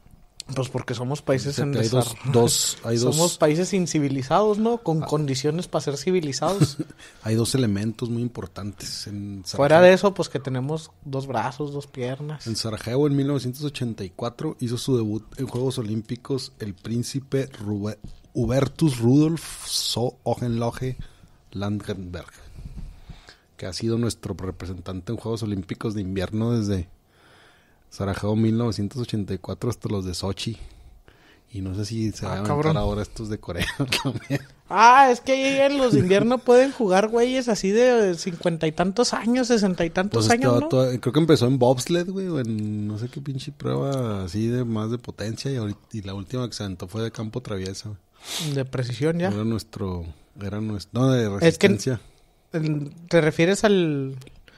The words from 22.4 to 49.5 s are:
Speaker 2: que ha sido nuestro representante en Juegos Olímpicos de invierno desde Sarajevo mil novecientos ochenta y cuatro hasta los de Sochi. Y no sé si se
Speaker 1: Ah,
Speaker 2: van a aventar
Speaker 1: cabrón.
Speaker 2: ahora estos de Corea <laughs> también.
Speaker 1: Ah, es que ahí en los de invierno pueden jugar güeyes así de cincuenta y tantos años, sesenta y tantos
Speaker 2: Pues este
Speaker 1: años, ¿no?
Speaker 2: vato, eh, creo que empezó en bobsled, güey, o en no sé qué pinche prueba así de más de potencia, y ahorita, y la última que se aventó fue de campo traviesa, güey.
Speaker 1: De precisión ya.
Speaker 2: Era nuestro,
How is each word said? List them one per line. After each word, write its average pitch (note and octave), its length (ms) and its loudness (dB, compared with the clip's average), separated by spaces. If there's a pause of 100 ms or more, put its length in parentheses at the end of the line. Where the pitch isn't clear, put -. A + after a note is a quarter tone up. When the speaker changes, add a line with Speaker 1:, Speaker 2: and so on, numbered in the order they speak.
Speaker 2:
que - 100 -12
ha F#2+ 60 -8
sido A2+ 260 -2
nuestro G#2+ 400 -2
representante F#2 760 -8
en G#2+ 40 -8
Juegos A2 260 -6
Olímpicos G#2 520 -4
de G#2+ 60 -4
invierno G2 500 -2
desde G#2 380 0 (1000)
Sarajevo G2+ 460 -2
mil A2 220 2
novecientos A2+ 460 -4
ochenta G2 320 -6
y - 20 -6
cuatro F#2+ 320 -6
hasta - 180 -6
los G2+ 160 -4
de F2+ 120 -6
Sochi. G#2 420 -6 (960)
Y G2 100 -10
no F#2+ 140 -6
sé G#2 100 -6
si A2 260 -4
se - 140 -10
Speaker 1:
Ah, F#2+ 40 -6
Speaker 2:
van - 20 -4
a F#2 80 -4
aventar G#2 160 -2
Speaker 1:
cabrón. D3+ 220 2
Speaker 2:
ahora G#2 260 0
estos A2 260 -10
de G#2+ 100 -6
Corea F2 280 -6 (100)
<laughs> C3 260 -2
también. C3+ 380 -4 (260)
Speaker 1:
Ah, B3 440 10
es A#3+ 100 0
que C4 120 0
ahí C4+ 380 2
en C#4+ 60 0
los B3+ 160 2
de - 60 6
invierno G3+ 400 4
pueden B3+ 320 6
jugar G#3 380 2
güeyes B3 400 2
así F#3+ 200 0
de A3 460 6
cincuenta E3+ 500 -2
y D#3+ 60 2
tantos F#3+ 420 0
años, A#3+ 360 0
sesenta G3 360 2
y E3 60 -2
tantos F#3 340 0
Speaker 2:
Pues A2 80 6
este A#3+ 140 0
Speaker 1:
años, A#2+ 80 6
¿no? A#2+ 100 4
Speaker 2:
vato, C3 260 2
eh, B2+ 80 -2
creo A#2+ 140 -2
que D3 60 4
empezó D3+ 260 6
en C3 140 4
bobsled, C3+ 500 2
güey, F#3+ 200 -6
o D#3 100 -2
en G#2+ 480 -4
no G#2+ 100 -6
sé A#2+ 120 -6
qué C#3 120 -12
pinche C3+ 300 -8
prueba C3 720 -2
así G2 240 -2
de B2 180 0
más A2 240 -2
de A#2+ 80 -4
potencia, A2+ 540 -6
y C3+ 60 -2
ahorita, G#2 220 -4 (120)
y A2 100 -8
la F#2+ 140 -8
última A#2+ 340 -6
que - 60 -12
se - 80 -8
aventó F#2+ 240 -8
fue A2 160 -6
de A2+ 80 -4
campo A2 320 -8
traviesa, F#2+ 460 -8
güey. - 640 -8
Speaker 1:
De C3+ 100 -2
precisión C3 540 -2
ya. F3 80 0
Speaker 2:
Era G#2+ 160 -2
nuestro, G2 600 -4 (380)